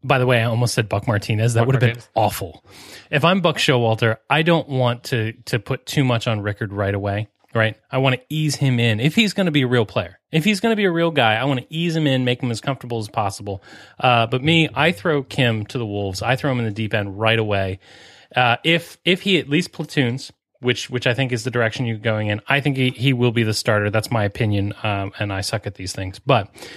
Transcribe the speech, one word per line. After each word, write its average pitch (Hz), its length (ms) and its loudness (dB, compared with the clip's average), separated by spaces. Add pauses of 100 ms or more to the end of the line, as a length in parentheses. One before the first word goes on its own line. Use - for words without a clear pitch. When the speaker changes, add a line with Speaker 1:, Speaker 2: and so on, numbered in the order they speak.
Speaker 1:
by 135 140 2
the 123 60 2
way, 123 140 4
I 113 60 0
almost 120 280 0
said 113 140 0
Buck 101 180 -2
Martinez. 113 500 0
That 117 60 2
Speaker 2:
Buck 117 60 2
Speaker 1:
would 135 80 2
have 123 60 2
been 123 80 4
Speaker 2:
Martinez. 117 260 -8
Speaker 1:
awful. 101 480 -2 (480)
If 151 140 2
I'm 185 160 4
Buck 165 160 2
Showalter, 113 640 2 (100)
I 147 120 4
don't 165 280 2
want 123 360 -2
to, 113 280 -2 (140)
to 123 120 -2
put - 260 -8
too 139 200 0
much 123 240 2
on 107 120 0
Rickard 101 320 -4
right 101 200 0
away, 101 340 -2 (260)
right? 110 240 0 (140)
I 131 80 0
wanna 131 180 2 (120)
ease 151 260 -2
him 127 240 2
in. 113 200 2
If 151 160 0
he's 214 180 2
gonna 185 180 0
be 147 100 2
a 127 60 0
real 120 180 2
player, 90 340 -6 (120)
if 160 120 2
he's 208 160 2
gonna 226 160 0
be 208 80 0
a 190 80 2
real 170 200 0
guy, 117 240 4
I 120 100 -2
wanna 135 240 0
ease 165 260 -2
him 160 120 0
in, 131 180 2
make 123 180 -2
him 123 80 -2
as 110 100 -6
comfortable 127 380 -6
as 104 80 -8
possible. 101 560 -6 (360)
Uh, 117 280 4
but 127 160 -2
me, 160 320 4
I 151 160 2
throw 156 320 -2
Kim 113 440 0
to - 100 -8
the 117 80 -4
Wolves. 101 360 -6
I 120 140 0
throw 139 160 -2
him 123 80 0
in 117 60 -2
the 110 60 -4
deep 104 220 -6
end 101 240 -4
right 110 220 2
away. 98 400 -2 (560)
Uh, 120 300 4
if, 165 400 0
if 180 160 2
he 196 180 2
at 123 100 -6
least 165 220 0
platoons, 135 600 -2 (280)
which, 123 300 -2
which 123 180 -2
I 123 60 2
think 127 180 -2
is 117 140 -4
the 123 60 -4
direction 120 340 -2
you're 113 120 -2
going 107 300 -2
in, 107 200 -2
I 139 120 2
think 139 180 -2
he, 131 140 2
he 131 220 0
will 120 180 2
be 117 120 2
the 107 100 0
starter. 104 360 0
That's 107 220 -2
my 113 140 0
opinion, 101 480 -2 (100)
um, 98 360 -4
and 104 120 -4
I 95 100 -4
suck - 240 -6
at 98 100 -10
these 92 180 -10
things. 92 260 -8
But 117 340 0 (240)